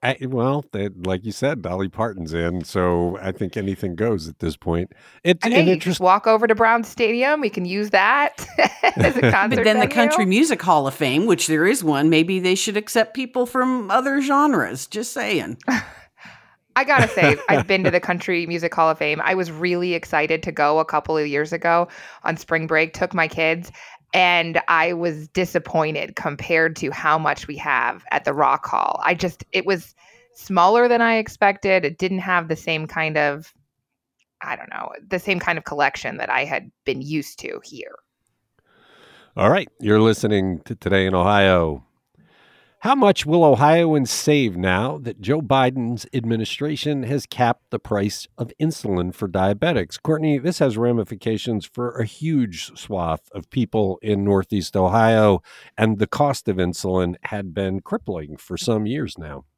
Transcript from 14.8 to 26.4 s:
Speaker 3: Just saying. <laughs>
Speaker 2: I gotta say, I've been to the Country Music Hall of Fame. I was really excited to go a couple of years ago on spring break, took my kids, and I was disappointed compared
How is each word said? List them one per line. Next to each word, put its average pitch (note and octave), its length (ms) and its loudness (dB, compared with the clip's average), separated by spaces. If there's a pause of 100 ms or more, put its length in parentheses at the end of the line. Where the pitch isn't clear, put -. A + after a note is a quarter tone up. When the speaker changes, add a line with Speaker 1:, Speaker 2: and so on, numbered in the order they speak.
Speaker 3:
Just - 280 -8
saying. D#3 480 -4
<laughs> - 60 -8 (1080)
Speaker 2:
I C4 60 2
gotta C4 240 4
say, D3+ 300 2 (120)
I've F3 200 2
been F#3+ 160 0
to - 80 4
the F3 80 2
Country F3 460 -4
Music E3+ 280 -4
Hall D#3+ 160 4
of D#3+ 80 -2
Fame. D3+ 240 0
I F#3+ 140 0
was F3 160 -4
really F3 420 -2
excited D#3+ 480 0
to - 80 -6
go D3+ 300 2
a D#3 40 2
couple D#3 320 -2
of D3+ 80 0
years D3 280 -4
ago E3+ 340 0 (380)
on E3 120 -2
spring D#3+ 300 -4
break, D#3+ 280 0
took - 200 -6
my E3 140 0
kids, E3 420 -2 (420)
and E3+ 540 2
I E3+ 260 2
was E3 360 -4
disappointed D#3+ 880 -2
compared D#3+ 580 -2